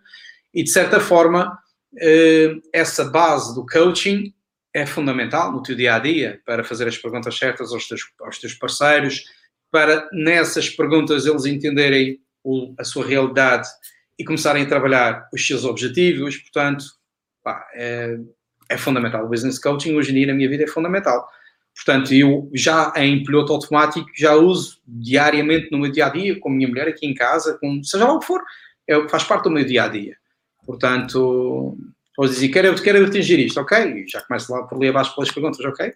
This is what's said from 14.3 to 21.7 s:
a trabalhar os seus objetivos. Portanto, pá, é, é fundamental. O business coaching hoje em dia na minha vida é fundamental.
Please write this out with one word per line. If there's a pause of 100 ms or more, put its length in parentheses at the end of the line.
a
trabalhar
os
seus
objetivos.
Portanto, (580)
pá, (100)
é, (500)
é
fundamental.
O
business
coaching
hoje
em
dia
na
minha
vida
é
fundamental. (480)